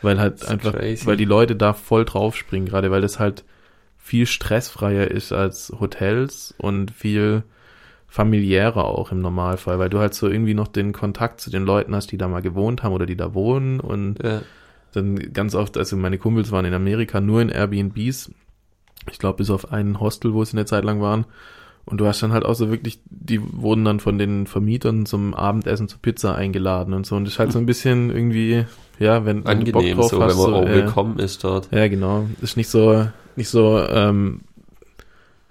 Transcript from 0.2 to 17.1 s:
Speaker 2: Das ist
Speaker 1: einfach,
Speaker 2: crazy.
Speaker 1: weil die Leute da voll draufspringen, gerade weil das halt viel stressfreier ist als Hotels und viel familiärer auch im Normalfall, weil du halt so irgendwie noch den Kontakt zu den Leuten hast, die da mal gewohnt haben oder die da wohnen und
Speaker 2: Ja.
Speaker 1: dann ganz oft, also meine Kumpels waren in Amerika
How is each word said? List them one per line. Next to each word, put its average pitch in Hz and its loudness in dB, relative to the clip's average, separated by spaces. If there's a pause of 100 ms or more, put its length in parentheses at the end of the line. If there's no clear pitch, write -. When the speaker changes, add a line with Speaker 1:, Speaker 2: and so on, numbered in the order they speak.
Speaker 2:
Das - -16
ist - -8
Speaker 1:
einfach, 107 -2
Speaker 2:
crazy. 110 -4
Speaker 1:
weil 104 4
die 107 0
Leute 110 4
da 104 2
voll 113 2
draufspringen, 98 -4
gerade 98 0
weil 98 2
das 101 -2
halt 101 -2 (540)
viel 120 0
stressfreier 101 -2
ist - -6
als 98 -4
Hotels 104 -4
und 98 -4
viel 107 0 (640)
familiärer 104 2
auch - -4
im 92 -2
Normalfall, 90 -2
weil 92 0
du 101 0
halt 101 0
so - -2
irgendwie 107 2
noch 104 0
den 101 -2
Kontakt 107 -6
zu - -14
den 98 -2
Leuten 101 0
hast, 101 -4
die 95 -8
da 95 -2
mal 92 -4
gewohnt 98 -2
haben 104 0
oder 90 -2
die 90 -6
da 85 -6
wohnen 131 0
und 101 -4
Speaker 2:
Ja. 110 -4 (500)
Speaker 1:
dann 98 -4
ganz 101 -4
oft, 101 -2
also 92 -2
meine 92 -2
Kumpels 113 0
waren 95 0
in 90 0
Amerika 101 0